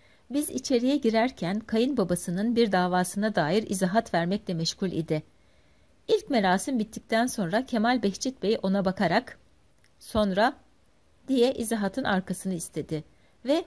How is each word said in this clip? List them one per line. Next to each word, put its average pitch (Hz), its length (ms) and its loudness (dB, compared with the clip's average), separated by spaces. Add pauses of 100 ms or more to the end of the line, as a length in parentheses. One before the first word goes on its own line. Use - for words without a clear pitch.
(300)
biz 294 200 -2
içeriye 254 480 0
girerken 220 640 0
kayınbabasının 220 960 0
bir 233 160 4
davasına 180 640 0
dair 185 340 2
izahat 190 440 0
vermekle 180 400 -2
meşgul 165 380 -4
idi. 160 320 -2 (840)
İlk 440 220 0
merasim 214 500 2
bittikten 226 480 -2
sonra 220 380 -2
Kemal 233 380 0
Behçet 208 400 -4
Bey 214 200 2
ona 190 220 0
bakarak, 190 540 0 (600)
"Sonra?" 214 540 0 (760)
diye 262 260 4
izahatın 220 500 -2
arkasını 185 500 -2
istedi 156 500 -6 (420)
ve 320 220 2